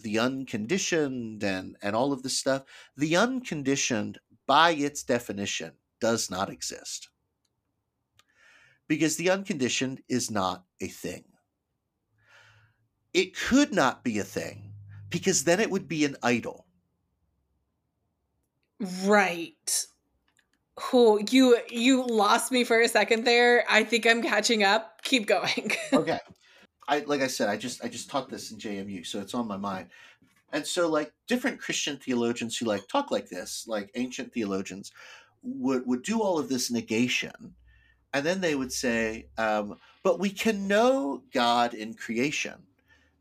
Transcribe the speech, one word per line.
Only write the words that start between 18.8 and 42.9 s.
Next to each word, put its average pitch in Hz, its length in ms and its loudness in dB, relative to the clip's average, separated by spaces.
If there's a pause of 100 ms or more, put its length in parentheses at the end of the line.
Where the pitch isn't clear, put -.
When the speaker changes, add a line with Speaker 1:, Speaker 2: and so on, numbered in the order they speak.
Speaker 2:
Right. 185 800 0 (1040)
Who, 220 380 6
you, 254 280 8 (120)
you 254 360 2
lost 226 460 2
me 240 140 4
for 226 160 4
a 233 80 4
second 226 340 2
there. 240 460 6
I 214 160 4
think 226 200 0
I'm 233 160 4
catching 220 420 2
up. 202 400 0
Keep 240 240 2
going. 196 440 0 (100)
<laughs> - 120 -2
Speaker 1:
Okay. - 260 0 (680)
I, 147 120 2
like 143 220 0
I 135 60 2
said, 123 220 0
I 107 80 0
just, 120 260 -10
I 120 40 -6
just - 220 -10
taught 131 200 -4
this 107 220 -12
in 107 80 -16
J 101 180 -8
M 98 120 -10
U, 92 140 -10
so - 160 -8
it's 98 140 -10
on 120 140 -4
my 98 100 -6
mind. 95 300 -6 (640)
And 147 160 -6
so, 175 200 0
like, 151 260 -2 (140)
different 247 320 -2
Christian - 380 -4
theologians 120 600 -2
who, 123 80 -4
like, 101 220 -2
talk - 220 -2
like 110 180 -4
this, - 400 -12
like, 104 280 -6
ancient 123 380 -8
theologians, 98 580 -4 (500)
would, 127 460 -4
would 127 160 -2
do 220 180 -2
all 190 160 0
of 131 120 -4
this 127 200 -2
negation, 117 840 -2 (580)
and 139 120 -2
then 185 160 0
they 165 120 2
would 131 180 -2
say, 113 640 -2
um, 107 420 -2 (240)
"But 175 160 2
we 202 100 0
can 202 380 -2
know 254 560 2 (100)
God 120 400 4
in 110 220 -10
creation, - 680 -4 (580)